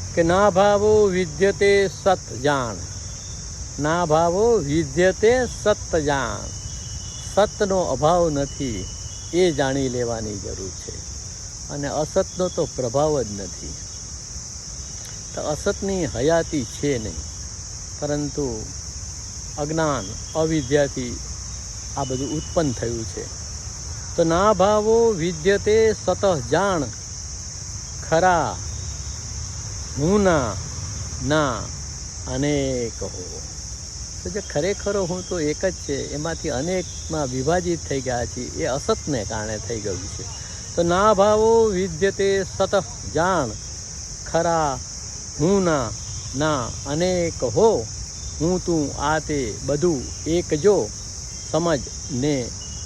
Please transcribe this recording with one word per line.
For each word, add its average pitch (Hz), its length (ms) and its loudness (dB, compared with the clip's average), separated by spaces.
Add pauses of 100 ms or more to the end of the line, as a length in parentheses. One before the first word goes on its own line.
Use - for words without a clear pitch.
(140)
કે 175 80 4
"ના 190 280 8
ભાવો 208 560 8
વિદ્યતે 190 840 4 (160)
સત 185 280 4 (100)
જાણ, 131 340 2 (1040)
ના 165 220 2
ભાવો 170 520 4
વિદ્યતે 180 920 4
સત - 500 0
જાણ." 131 520 0 (840)
સતનો 196 460 4
અભાવ 165 500 4
નથી 139 580 -2 (460)
એ 175 180 6
જાણી 135 360 2
લેવાની 113 500 -2
જરૂર 95 320 -8
છે - 260 -12 (720)
અને 143 200 -4
અસતનો 170 600 0
તો 165 280 0
પ્રભાવ 135 460 2
જ 110 100 -2
નથી. 98 420 -8 (1600)
તો - 60 -6
અસતની 190 640 -2
હયાતી 151 580 2
છે 135 340 -2
નહીં, 101 160 -8 (880)
પરંતુ 143 600 -2 (960)
અજ્ઞાન, 147 460 0 (300)
અવિદ્યાથી 143 840 2 (760)
આ 139 80 -2
બધું 131 260 -4
ઉત્પન્ન 156 420 0
થયું 117 320 -4
છે. - 200 -8 (920)
તો 170 80 4
"ના 175 280 6
ભાવો 214 560 6
વિદ્યતે 196 840 4 (140)
સતઃ 180 300 2 (140)
જાણ, 175 320 4 (1300)
ખરા 160 460 4 (1400)
હું 185 240 4
ના, 151 300 4 (720)
ના 135 400 2 (640)
અનેક 131 760 0
હો." - 380 -10 (840)
તો 185 80 -6
જે 196 100 -4
ખરેખરો 196 640 0
હું 185 220 -4
તો 180 120 -2
એક 151 240 -2
જ 185 80 2
છે, 135 420 -6
એમાંથી 160 360 -4
અનેકમાં 156 760 -2
વિભાજિત 160 600 0
થઈ 135 120 -2
ગયા 123 260 -2
છે, - 140 -8
એ - 240 -6
અસતને 139 600 -2
કારણે 107 340 -4
થઈ 113 220 -6
ગયું 92 260 -4
છે. - 160 -10 (520)
તો 170 80 2
"ના 185 320 6
ભાવો 214 500 6
વિદ્યતે 196 800 2 (140)
સતઃ 190 240 4 (320)
જાણ, 160 360 4 (760)
ખરા 165 520 2 (600)
હું 190 240 4
ના, 143 260 2 (460)
ના 143 320 0 (180)
અનેક 170 580 0
હો. 156 420 4 (540)
હું 175 240 2
તું 147 380 0
આ 156 160 2
તે 139 360 -2 (120)
બધું 147 360 2 (240)
એક 165 280 0
જો, 156 340 4 (640)
સમજ 160 300 2 (300)
ને 131 400 0 (360)